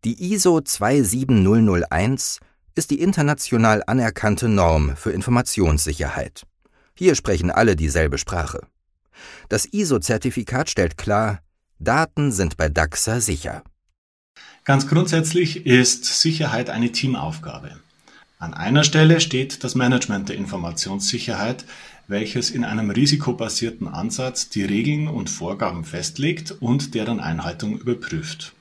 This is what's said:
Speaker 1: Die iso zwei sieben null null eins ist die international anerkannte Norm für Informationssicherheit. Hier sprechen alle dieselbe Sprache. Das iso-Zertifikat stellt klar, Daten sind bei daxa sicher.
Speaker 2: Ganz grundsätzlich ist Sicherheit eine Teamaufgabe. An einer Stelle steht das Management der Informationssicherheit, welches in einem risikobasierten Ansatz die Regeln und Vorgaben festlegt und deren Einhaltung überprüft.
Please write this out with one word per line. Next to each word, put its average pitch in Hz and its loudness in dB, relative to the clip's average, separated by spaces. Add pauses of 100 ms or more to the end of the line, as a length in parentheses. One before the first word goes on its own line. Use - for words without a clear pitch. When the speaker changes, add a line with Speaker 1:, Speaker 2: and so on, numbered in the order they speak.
Speaker 1:
Die 175 -4
iso 180 4
zwei 135 2
sieben 120 4
null 107 6
null 92 4
eins 107 -2 (360)
ist - -2
die 147 0
international 143 2
anerkannte 113 0
Norm 80 4
für - -4
Informationssicherheit. 80 0 (520)
Hier 180 4
sprechen 87 0
alle 107 4
dieselbe 78 0
Sprache. - -6 (880)
Das - 0
iso-Zertifikat 131 -2
stellt - 0
klar, 104 -2 (360)
Daten 143 0
sind 92 -2
bei 78 0
daxa 80 0
sicher. - -4 (1000)
Speaker 2:
Ganz 139 4
grundsätzlich 165 2
ist 127 4
Sicherheit 143 -2
eine 117 -2
Teamaufgabe. 80 -6 (680)
An - -10
einer 131 2
Stelle 156 6
steht 131 -4
das 120 -4
Management 123 0
der 101 -6
Informationssicherheit, 98 -6 (440)
welches 107 -4
in 120 -4
einem 110 -4
risikobasierten 117 -2
Ansatz 117 -6
die 101 -4
Regeln 139 0
und 107 -6
Vorgaben 87 -6
festlegt - -6
und 123 -2
deren 113 -4
Einhaltung 85 -6
überprüft. - -8